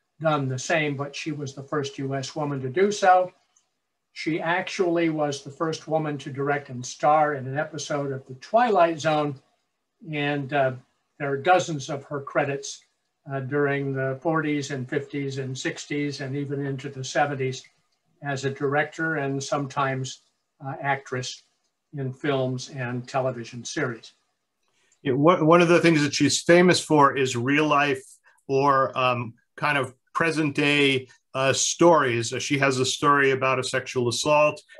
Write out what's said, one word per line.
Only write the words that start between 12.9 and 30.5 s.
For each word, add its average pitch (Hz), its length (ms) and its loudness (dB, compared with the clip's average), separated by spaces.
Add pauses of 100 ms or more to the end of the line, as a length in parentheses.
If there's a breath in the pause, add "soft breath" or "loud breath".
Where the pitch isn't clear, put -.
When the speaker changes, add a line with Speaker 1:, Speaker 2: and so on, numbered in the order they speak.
Speaker 1:
uh, 139 60 -4
during 139 540 -2
the 135 280 -4
forties 151 520 -2
and 127 180 -8
fifties 139 480 -6
and 131 180 -6
sixties 147 640 -6
and 135 140 -8
even 143 320 -4
into 135 220 -6
the 131 160 -10
seventies 135 580 -2 (580)
as 139 240 -6
a 139 60 -2
director 151 680 -2
and 139 220 -4
sometimes, 135 800 -4 (380)
uh, 139 220 -10
actress 131 600 -6 (520)
in 131 160 -6
films 131 580 -2
and 123 360 -8
television 123 580 -6
series. 120 500 -8 (920)
Speaker 2:
Yeah, 139 80 0
one, 156 340 4
one 170 160 8
of 165 60 4
the 170 100 8
things 160 240 4
that 143 100 0
she's - 300 2
famous 175 380 6
for 139 360 4
is 123 200 0
real 143 320 2
life 143 340 2 (460 soft breath)
or, 135 500 2
um, 120 360 0 (200)
kind 147 240 -2
of 120 160 -4 (200)
present 156 420 0